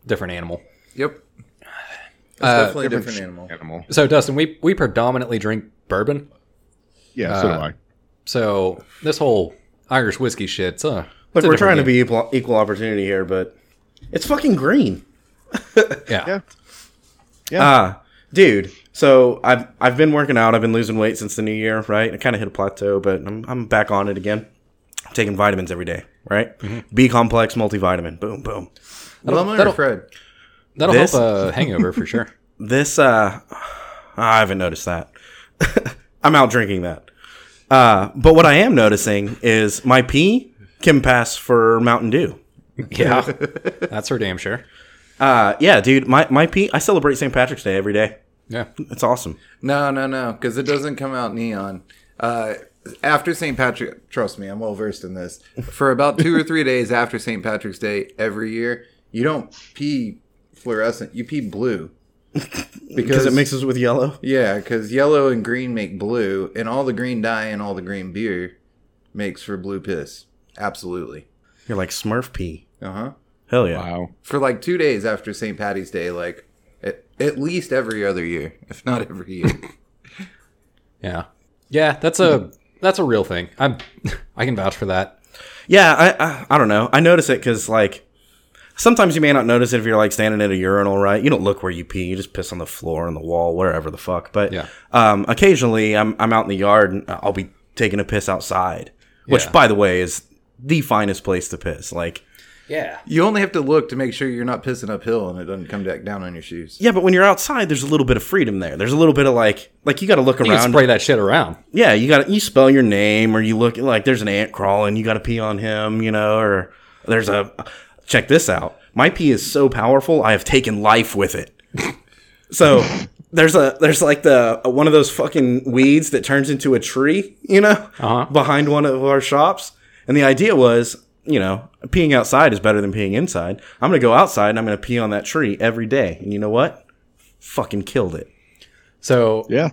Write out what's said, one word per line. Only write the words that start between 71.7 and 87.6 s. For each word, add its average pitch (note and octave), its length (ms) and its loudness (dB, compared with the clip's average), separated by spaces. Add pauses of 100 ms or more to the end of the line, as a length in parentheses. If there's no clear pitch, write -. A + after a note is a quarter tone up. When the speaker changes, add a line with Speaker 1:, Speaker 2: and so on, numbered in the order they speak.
Speaker 4:
like F#2 140 -4
Smurf A#2 420 -6
pee. E2+ 340 -12 (140)
Speaker 2:
Uh-huh. G#2 320 -12 (380)
Speaker 4:
Hell B2 180 0
yeah. E2+ 100 -4
Speaker 3:
Wow. F2 320 -10 (120)
Speaker 2:
For, C#3+ 160 -6
like, B2+ 240 -2
two F3+ 160 -4
days B2+ 280 -2
after G#2+ 280 -6
Saint G#2+ 240 -10
Patty's G2 320 -8
Day, F2 200 -6
like, F2 360 -10 (360)
at, - 220 -10 (140)
at C#3+ 200 -4
least E3 340 -6
every A2+ 340 -4
other F2+ 180 -4
year, E2 300 -8 (140)
if - 180 -20
not B2 160 -4
every F#2 340 -14
year. - 140 0
<laughs> - 100 -8 (1400)
Speaker 1:
Yeah. F2 220 -10 (460)
Yeah, D3+ 300 2
that's E3 200 -2
a, C#3 300 2 (300)
that's F#3+ 180 0
a F#3 60 0
real A2+ 200 2
thing. F2+ 240 -6 (100)
I'm, C3+ 200 0 (280)
<laughs> - 300 -10
I A#2 80 -4
can B2+ 120 -2
vouch F#2+ 200 -4
for G#2+ 100 -6
that. F#2 340 -4 (460)
Speaker 4:
Yeah, F3 280 6
I, E3 300 4
I, D3 260 -8
I C#3+ 80 4
don't A#2 100 4
know. G#2+ 240 2
I C#3 80 6
notice E3+ 280 4
it C3+ 140 0
'cause, A2+ 260 -2